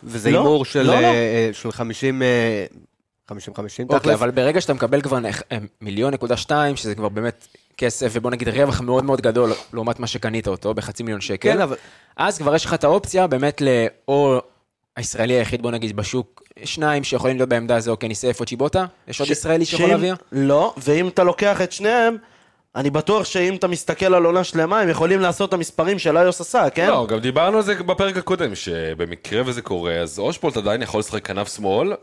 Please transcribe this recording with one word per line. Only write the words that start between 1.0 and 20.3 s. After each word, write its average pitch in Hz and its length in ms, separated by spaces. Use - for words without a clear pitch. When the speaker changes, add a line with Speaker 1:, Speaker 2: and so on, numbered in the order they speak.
Speaker 1:
אה, 117 400
של 113 180
חמישים, 131 500
אה, 113 440
חמישים 101 260
חמישים, 120 300
Speaker 3:
אוקיי, 139 140
Speaker 1:
תכלס? 151 140
Speaker 3:
אבל 120 180
ברגע 139 300
שאתה 147 120
מקבל 131 280
כבר 131 180
נח-, 104 220
אה, 120 60
מיליון 110 320
נקודה 123 240
שתיים, 147 380
שזה 104 200
כבר 107 140
באמת 110 380
כסף, 123 360
ובוא 120 180
נגיד 120 180
רווח 131 320
מאוד 127 240
מאוד 135 160
גדול 117 300
לעומת 113 260
מה 117 80
שקנית 113 400
אותו, 101 260
בחצי - 300
מיליון 107 180
שקל, 101 320
Speaker 1:
כן, 190 80
אבל 139 140
Speaker 3:
אז 180 200
כבר 151 180
יש 160 100
לך - 80
את 160 100
האופציה 180 440
באמת 143 340
ל-, 139 60
או 139 340
הישראלי 113 380
היחיד, 120 280
בוא 120 100
נגיד, 110 240
בשוק, 110 480
שניים 151 400
שיכולים 131 340
להיות 127 120
בעמדה 117 260
הזו, 113 220
קניסף 113 420
או 117 60
צ'יבוטה? 147 400
יש 120 120
עוד 143 80
Speaker 2:
ש-, 147 40
Speaker 3:
ישראלי 165 340
שיכול 170 200
Speaker 2:
שאם-, 185 60
Speaker 3:
להביא? 180 220